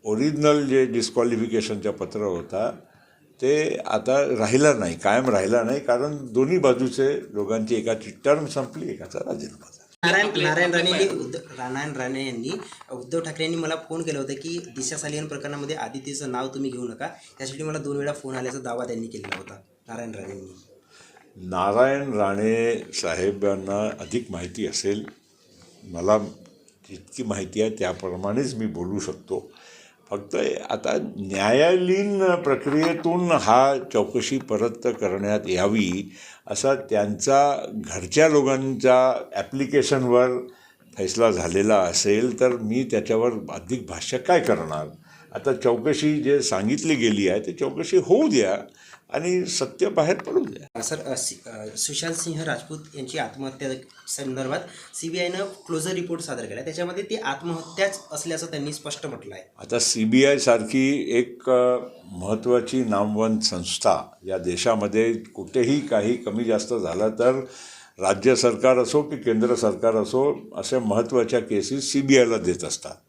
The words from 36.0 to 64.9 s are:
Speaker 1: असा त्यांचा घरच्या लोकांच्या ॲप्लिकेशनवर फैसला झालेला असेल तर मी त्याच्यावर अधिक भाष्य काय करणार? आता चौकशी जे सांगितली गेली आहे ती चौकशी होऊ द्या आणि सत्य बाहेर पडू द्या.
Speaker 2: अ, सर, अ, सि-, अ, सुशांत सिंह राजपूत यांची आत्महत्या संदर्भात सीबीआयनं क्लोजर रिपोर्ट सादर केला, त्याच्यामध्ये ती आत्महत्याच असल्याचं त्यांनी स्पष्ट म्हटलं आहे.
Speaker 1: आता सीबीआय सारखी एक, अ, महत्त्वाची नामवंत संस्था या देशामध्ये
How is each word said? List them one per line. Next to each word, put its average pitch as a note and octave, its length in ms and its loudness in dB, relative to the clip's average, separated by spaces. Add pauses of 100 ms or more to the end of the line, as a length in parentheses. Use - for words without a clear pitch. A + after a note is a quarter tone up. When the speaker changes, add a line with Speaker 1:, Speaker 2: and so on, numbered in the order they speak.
Speaker 1:
असा C3+ 280 2
त्यांचा C3 960 2
घरच्या G#2+ 560 2
लोकांच्या C3 920 4 (120)
ॲप्लिकेशनवर B2+ 1120 2 (500)
फैसला G#2+ 340 2
झालेला F#2 440 2
असेल G2+ 640 2
तर B2+ 100 6
मी A#2+ 340 -2
त्याच्यावर A2+ 480 0 (180)
अधिक - 360 -8
भाष्य - 320 -8
काय - 220 4
करणार? E2 480 -2 (440)
आता C3 220 -2
चौकशी C#3 680 2
जे C#3 200 2
सांगितली C3 540 0
गेली G#2 320 2
आहे F#2 120 2
ती F#3 140 -8
चौकशी C#3 440 -2
होऊ A3 300 4
द्या G#2+ 300 2 (560)
आणि F3+ 320 -2
सत्य F#3 440 -2
बाहेर F3 280 2
पडू - 280 -2
द्या. - 340 -12
Speaker 2:
अ, A2+ 40 -8
सर, D#3 160 -6
अ, C3+ 180 -6
सि-, - 320 -10
अ, A2 280 -12
सुशांत E3 360 -4
सिंह E3 300 -6
राजपूत D3+ 340 -6 (180)
यांची C3+ 220 -8
आत्महत्या C3+ 520 -8 (380)
संदर्भात C3+ 520 -6 (360)
सीबीआयनं F3 500 -4 (200)
क्लोजर E3 260 -4
रिपोर्ट E3+ 300 -6
सादर A#2+ 240 -8
केला, G#2 180 -10
त्याच्यामध्ये F3 400 -6
ती G#3+ 120 -6
आत्महत्याच E3+ 840 -4 (120)
असल्याचं D#3+ 340 -6
त्यांनी D3 280 -6
स्पष्ट D3 320 -10
म्हटलं A2 300 -12
आहे. F#2 80 -18 (160)
Speaker 1:
आता A#2 200 -2
सीबीआय B2+ 580 6
सारखी A#2+ 800 2
एक, - 320 -2
अ, B2 280 6 (340)
महत्त्वाची A#2 720 0
नामवंत G#2+ 560 2
संस्था F2+ 640 0 (220)
या F#2+ 120 -4
देशामध्ये G#2 760 2